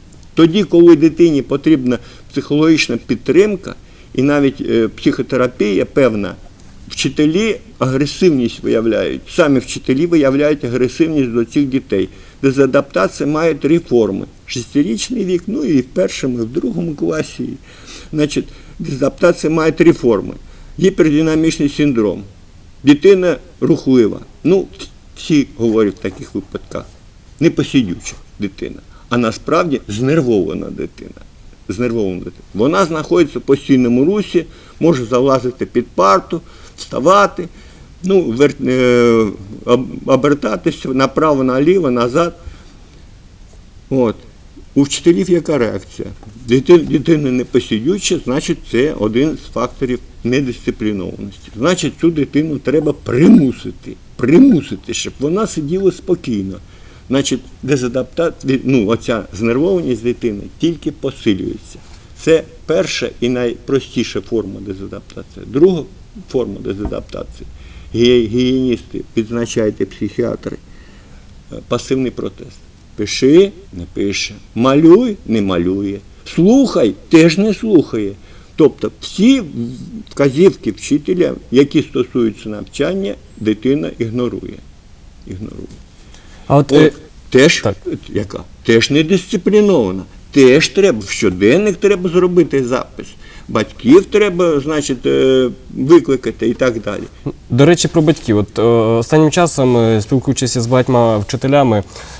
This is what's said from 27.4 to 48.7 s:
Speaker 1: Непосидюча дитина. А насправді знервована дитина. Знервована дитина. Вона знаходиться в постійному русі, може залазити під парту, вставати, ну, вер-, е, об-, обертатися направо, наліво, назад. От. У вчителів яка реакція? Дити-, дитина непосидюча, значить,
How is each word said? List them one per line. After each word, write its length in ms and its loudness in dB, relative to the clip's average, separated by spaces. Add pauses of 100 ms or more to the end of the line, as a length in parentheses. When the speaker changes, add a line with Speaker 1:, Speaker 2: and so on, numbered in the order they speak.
Speaker 1:
Непосидюча 720 -2 (240)
дитина. 420 -10 (280)
А 100 0
насправді 680 -2
знервована 800 0
дитина. 540 -14 (480)
Знервована 500 -4
дитина. 140 -12 (220)
Вона 300 2
знаходиться 540 0
в 40 -8
постійному 640 2
русі, 400 0 (360)
може 240 2
залазити 600 0
під 200 -2
парту, 540 0 (360)
вставати, 720 0 (560)
ну, 180 2
вер-, 460 0
е, 580 4 (380)
об-, 220 0 (200)
обертатися 800 0
направо, 560 0
наліво, 460 2
назад. 440 -2 (1600)
От. 240 0 (600)
У 80 4
вчителів 480 0
яка 280 0
реакція? 500 -4 (400)
Дити-, 300 6
дитина 520 0
непосидюча, 920 -2
значить, 340 -4 (120)